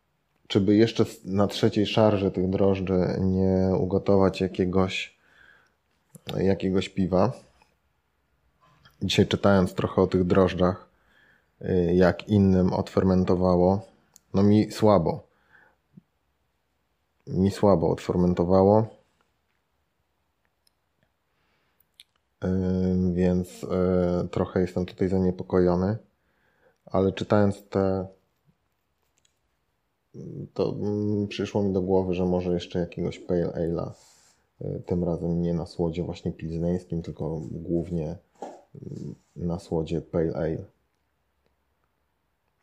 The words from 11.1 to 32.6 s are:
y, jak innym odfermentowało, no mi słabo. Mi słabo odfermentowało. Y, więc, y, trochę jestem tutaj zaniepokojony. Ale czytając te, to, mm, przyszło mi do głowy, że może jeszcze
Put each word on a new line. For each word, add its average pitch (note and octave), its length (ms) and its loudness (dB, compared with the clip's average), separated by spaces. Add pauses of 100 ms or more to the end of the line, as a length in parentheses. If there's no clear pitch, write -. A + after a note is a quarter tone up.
y, F2 340 0
jak F2+ 340 2
innym F#2+ 440 4
odfermentowało, F#2 1080 2 (520)
no G2 100 2
mi G#2 280 4
słabo. F2+ 560 2 (2000)
Mi F#2+ 240 0
słabo F2 380 2
odfermentowało. F2+ 1000 2 (3500)
Y, F#2+ 40 -2 (640)
więc, F2+ 500 0
y, F2+ 680 2
trochę F#2 300 0
jestem F2+ 240 -2
tutaj F#2+ 220 -2
zaniepokojony. F#2 920 2 (880)
Ale F#2+ 260 0
czytając G2+ 580 0
te, F#2+ 380 -2 (2500)
to, A2+ 160 -2
mm, G#2 580 -2
przyszło G2+ 360 -4
mi G2 100 0
do F#2+ 80 0
głowy, F#2 320 0
że F#2 120 -2
może F2+ 280 0
jeszcze F2 260 -6